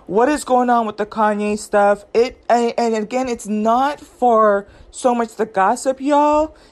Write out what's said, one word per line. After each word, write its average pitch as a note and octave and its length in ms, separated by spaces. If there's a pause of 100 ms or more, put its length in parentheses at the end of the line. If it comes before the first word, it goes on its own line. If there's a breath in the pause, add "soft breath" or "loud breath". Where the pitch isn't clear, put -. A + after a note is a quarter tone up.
what A3+ 220
is D4 160
going B3 260
on A#3 160
with G#3 100
the G#3 100
Kanye G#3 520
stuff. G3+ 460 (100)
It, B3 340
and, A#3 300
and A#3 160
again, B3 340
it's A#3 180
not A3+ 540
for A3 680 (240 soft breath)
so B3 240
much A#3 220
the A3 100
gossip, A#3+ 540
y'all. D4 560 (160 soft breath)